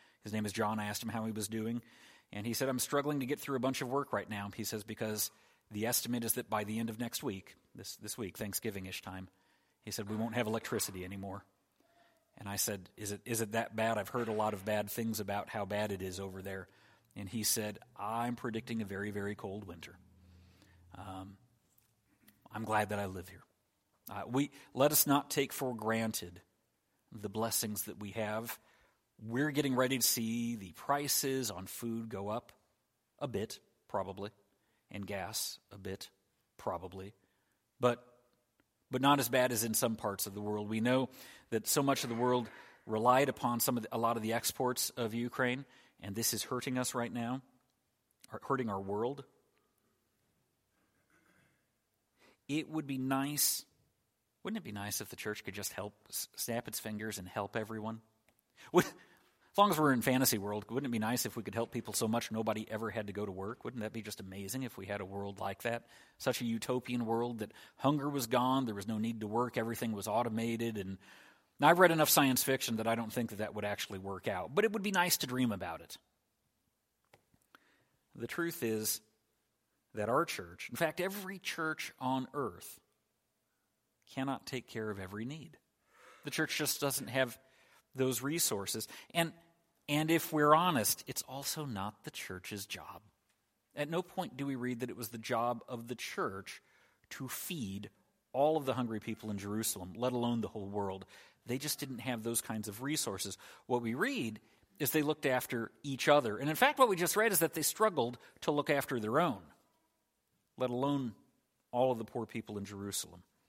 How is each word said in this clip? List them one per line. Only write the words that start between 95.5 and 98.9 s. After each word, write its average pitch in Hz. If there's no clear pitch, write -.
of 117
the 123
church 98
to -
feed 104
all 151
of 139
the 127
hungry 113